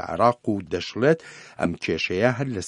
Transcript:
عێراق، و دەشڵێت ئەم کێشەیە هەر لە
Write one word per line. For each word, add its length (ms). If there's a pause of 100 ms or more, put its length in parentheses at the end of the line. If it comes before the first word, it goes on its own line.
عێراق، 420
و 120 (100)
دەشڵێت 480 (400)
ئەم 120 (120)
کێشەیە 540
هەر 180
لە 120